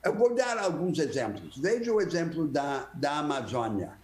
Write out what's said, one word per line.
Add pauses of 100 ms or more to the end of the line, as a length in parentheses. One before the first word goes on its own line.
Eu
vou
dar
alguns
exemplos.
Veja
o
exemplo
da,
da
Amazônia. (100)